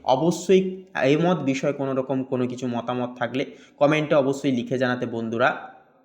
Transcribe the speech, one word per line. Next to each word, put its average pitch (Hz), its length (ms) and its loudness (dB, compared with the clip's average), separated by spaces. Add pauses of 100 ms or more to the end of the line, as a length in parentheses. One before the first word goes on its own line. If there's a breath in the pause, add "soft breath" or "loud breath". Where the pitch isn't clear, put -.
অবশ্যই 175 800 2 (200)
এই 139 120 4
মত 170 220 2
বিষয়ে 139 340 0
কোনো 135 220 -4
রকম 131 300 -2
কোনো 127 220 -2
কিছু 127 200 -8
মতামত 123 520 -4
থাকলে 120 280 -4 (300 loud breath)
কমেন্টে 151 380 2
অবশ্যই 139 380 2
লিখে 123 260 -2
জানাতে 123 280 0
বন্ধুরা 117 680 -2 (300)